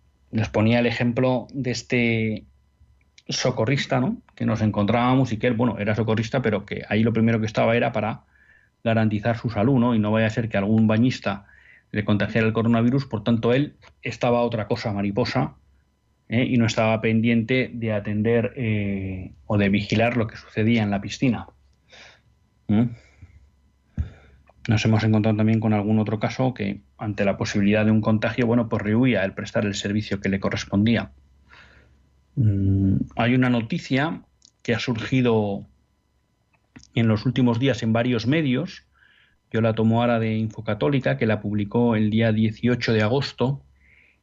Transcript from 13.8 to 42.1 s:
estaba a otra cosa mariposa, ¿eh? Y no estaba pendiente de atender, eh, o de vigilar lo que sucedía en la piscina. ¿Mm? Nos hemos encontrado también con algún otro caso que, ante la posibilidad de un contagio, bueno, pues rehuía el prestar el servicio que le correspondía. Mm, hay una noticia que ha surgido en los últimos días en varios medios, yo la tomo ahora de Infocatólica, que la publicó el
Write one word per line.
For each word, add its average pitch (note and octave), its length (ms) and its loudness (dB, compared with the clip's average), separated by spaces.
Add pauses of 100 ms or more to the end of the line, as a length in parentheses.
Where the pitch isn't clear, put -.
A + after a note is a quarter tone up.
estaba A#2+ 360 0
a A#2+ 40 2
otra A2+ 240 -2
cosa A#2 260 -4
mariposa, G#2+ 640 -2 (720)
¿eh? B2+ 160 0
Y B2 140 0
no A#2 80 4
estaba A2+ 340 0
pendiente A#2 720 0
de A2+ 200 -4
atender, G#2+ 640 0
eh, G2 760 -4 (140)
o A2 120 0
de G2+ 100 2
vigilar A2 480 0
lo A2 100 0
que - 100 -14
sucedía A2 460 0
en G2+ 80 0
la G2 100 -2
piscina. G#2 480 -2 (1200)
¿Mm? G#2+ 160 4 (1800)
Nos A2 160 0
hemos A2 180 2
encontrado G#2+ 360 2
también A2 220 2
con A2 120 0
algún G#2+ 260 0
otro G#2+ 220 -2
caso B2+ 320 -2
que, G2+ 300 -6 (160)
ante G#2 260 -4
la F#2+ 140 0
posibilidad G#2+ 480 2
de A2 40 4
un A2 120 4
contagio, A2+ 440 0
bueno, A#2 220 0
pues G#2+ 140 -4
rehuía G#2+ 420 2
el F#2+ 80 -4
prestar G#2+ 320 -4
el G2 100 -2
servicio G2+ 460 -4
que - 80 -4
le G2 120 -2
correspondía. G2+ 720 0 (1200)
Mm, G2 600 2 (200)
hay A#2+ 180 2
una B2+ 140 4
noticia C3 760 -2 (400)
que A#2 120 -2
ha G#2+ 40 -2
surgido A2 880 0 (1300)
en A#2 140 2
los G#2+ 180 0
últimos B2 320 2
días B2 240 0
en A2+ 100 0
varios A#2 340 0
medios, D3 580 -2 (680)
yo A2+ 100 0
la A2 140 2
tomo A2+ 280 2
ahora A#2+ 160 2
de A2 180 -2
Infocatólica, A2+ 800 -2
que B2+ 100 -2
la G#2+ 140 0
publicó G#2+ 560 0
el G#2+ 140 2